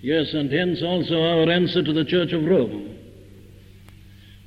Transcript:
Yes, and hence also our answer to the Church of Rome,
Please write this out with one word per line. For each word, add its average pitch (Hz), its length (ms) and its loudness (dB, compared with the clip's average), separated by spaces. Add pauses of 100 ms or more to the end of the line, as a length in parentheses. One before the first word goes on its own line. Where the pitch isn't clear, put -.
Yes, 151 320 0
and 147 180 -2
hence 175 320 0
also 165 380 -2
our 165 300 2
answer 175 320 2
to 156 100 -2
the 156 140 0
Church 175 260 0
of 160 140 -2
Rome, 151 500 0 (1500)